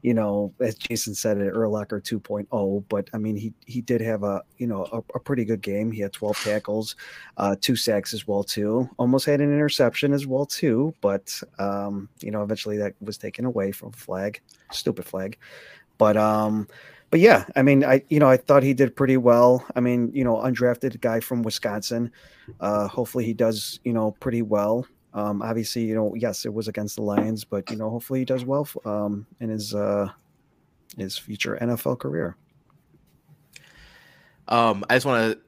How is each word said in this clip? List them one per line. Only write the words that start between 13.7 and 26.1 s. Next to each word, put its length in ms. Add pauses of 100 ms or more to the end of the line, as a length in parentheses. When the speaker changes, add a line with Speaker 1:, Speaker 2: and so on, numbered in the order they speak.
Speaker 1:
from 180
flag, 500 (300)
stupid 360
flag. 320 (600)
But, 180
um, 520 (420)
but 80
yeah, 260 (120)
I 60
mean, 220
I, 240
you 120
know, 80
I 80
thought 260
he 120
did 200
pretty 220
well. 580
I 60
mean, 320
you 100
know, 140
undrafted 640
guy 200
from 220
Wisconsin. 720 (480)
Uh, 260
hopefully 380
he 80
does, 500
you 100
know, 280
pretty 220
well. 440 (280)
Um, 260
obviously, 440
you 100
know, 200